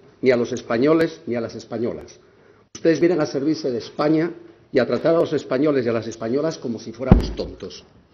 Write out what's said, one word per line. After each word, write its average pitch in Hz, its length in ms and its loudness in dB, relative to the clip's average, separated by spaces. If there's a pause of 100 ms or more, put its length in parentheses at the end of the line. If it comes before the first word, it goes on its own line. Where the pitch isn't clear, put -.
(220)
ni 127 100 4
a 123 60 4
los 120 140 -2
españoles, 147 760 0
ni 117 100 -4
a 120 60 -4
las 113 140 -8
españolas. 107 640 -8 (560)
Ustedes 160 240 2
vienen 160 220 4
a 147 40 2
servirse 143 460 -2
de 117 60 -2
España 156 540 0 (400)
y 131 80 4
a 117 60 4
tratar 123 300 2
a 170 40 4
los 156 140 0
españoles 135 520 0
y 120 40 0
a 113 40 0
las 113 140 -2
españolas 139 500 -4
como 117 220 -8
si 113 120 -14
fuéramos 127 440 2
tontos. 90 480 -12 (300)